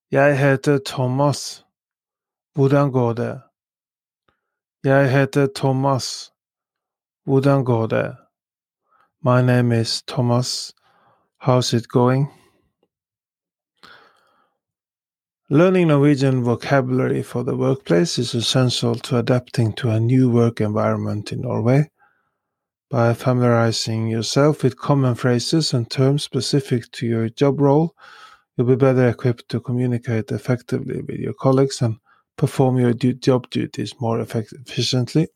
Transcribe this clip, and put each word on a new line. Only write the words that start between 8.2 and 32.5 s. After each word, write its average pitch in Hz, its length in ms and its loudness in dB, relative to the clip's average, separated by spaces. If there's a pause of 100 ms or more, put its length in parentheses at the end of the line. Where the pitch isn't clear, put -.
My 123 180 4
name 123 380 2
is - 220 -4
Thomas. - 720 -4 (680)
How's 127 340 2
it 113 120 -4
going? 131 400 2 (3250)
Learning 180 380 4
Norwegian 139 560 4
vocabulary 127 760 0
for 123 200 -6
the 123 140 -4
workplace 135 640 0
is - 160 -4
essential 120 600 0
to 120 240 -4
adapting 120 540 0
to 117 180 -4
a 110 80 0
new 127 320 4
work 117 300 2
environment 107 720 -2
in 117 80 -6
Norway. 120 500 0 (1040)
By 117 180 2
familiarizing 117 920 0
yourself 139 560 0
with 127 160 -2
common 131 380 0
phrases 131 580 0
and 117 160 -2
terms 139 320 2
specific 131 720 -4
to 117 160 -6
your 113 200 -2
job 139 320 0
role, 147 360 2 (600)
you'll 120 120 0
be 131 80 4
better 127 320 4
equipped - 400 -2
to 120 100 -4
communicate 120 720 -4
effectively 123 720 -6
with - 160 -10
your - 140 -6
colleagues 135 500 0
and 113 140 -2 (400)
perform 127 420 0